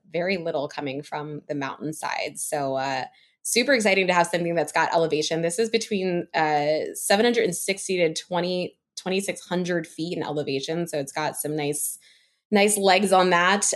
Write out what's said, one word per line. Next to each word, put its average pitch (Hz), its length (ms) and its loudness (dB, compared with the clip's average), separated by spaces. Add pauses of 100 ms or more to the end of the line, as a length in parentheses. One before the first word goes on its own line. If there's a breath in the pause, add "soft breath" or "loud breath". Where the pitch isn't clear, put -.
(120)
very 180 240 0
little 156 320 -2
coming 143 340 -6
from 151 460 -8
the 151 60 -4
mountainside. 147 840 -6
So, 139 360 -2
uh, 135 300 -2 (380 soft breath)
super 254 320 2
exciting 196 340 4
to 185 40 4
have 175 140 6
something 170 280 -2
that's 156 180 0
got 165 200 2
elevation. 160 480 2
This 170 180 -2
is 226 120 0
between, 190 640 -2
uh, 151 600 2
seven 208 300 2
hundred 240 200 4
and 170 100 0
sixty 190 420 -4
to 165 160 2
twenty, 180 640 -4 (200)
twenty-six 190 500 -4
hundred 175 400 -2
feet 165 300 -8
in - 60 -4
elevation. 147 640 -4
So 160 120 -4
it's 139 140 -6
got 151 240 -4
some 151 200 -6
nice, 147 420 -4 (520 soft breath)
nice 208 280 4
legs 196 340 4
on 185 180 6
that. 180 460 4